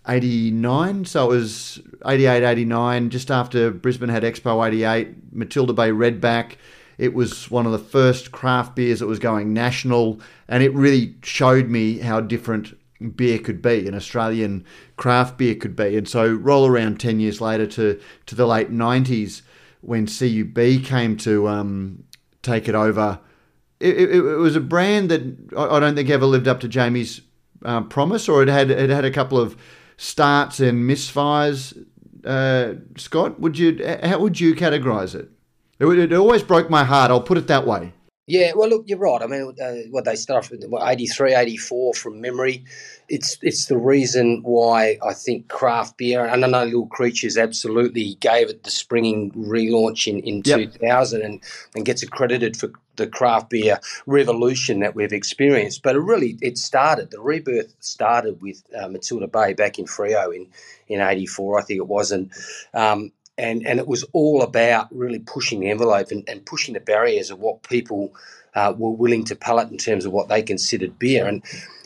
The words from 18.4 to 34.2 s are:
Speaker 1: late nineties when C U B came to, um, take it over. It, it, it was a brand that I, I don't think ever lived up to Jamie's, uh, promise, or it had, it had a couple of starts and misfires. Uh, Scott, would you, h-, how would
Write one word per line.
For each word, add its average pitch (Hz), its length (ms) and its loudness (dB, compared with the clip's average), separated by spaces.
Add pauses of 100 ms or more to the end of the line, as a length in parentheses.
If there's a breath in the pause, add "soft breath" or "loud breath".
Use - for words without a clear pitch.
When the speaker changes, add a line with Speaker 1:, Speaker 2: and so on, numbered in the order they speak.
Speaker 1:
late 113 240 0
nineties 117 720 0 (380 soft breath)
when 113 280 -2
C 127 180 -4
U 110 180 0
B 127 360 2
came 120 380 -2
to, 104 280 2
um, 98 560 -4 (400)
take 113 260 -2
it 107 60 0
over. 107 460 0 (580 soft breath)
It, 175 180 2
it, 180 140 4
it 180 100 6
was 156 360 2
a 160 40 2
brand 180 500 2
that 156 120 2 (340)
I, 151 200 0
I 147 40 4
don't 147 140 2
think 143 160 0
ever 135 160 4
lived 131 220 4
up 123 120 2
to 120 80 -8
Jamie's, 120 520 -2 (440)
uh, 117 180 -2
promise, 175 460 -2
or 143 140 6
it 135 60 6
had, 139 220 4
it 135 200 2
had 139 140 0
a 135 60 0
couple 135 280 0
of 113 180 0 (400 loud breath)
starts 143 640 0
and 123 300 2
misfires. 143 880 0 (480)
Uh, 131 500 0 (220)
Scott, - 420 -2
would 156 180 -2
you, 165 240 2
h-, - 220 -4
how 175 160 0
would 185 220 0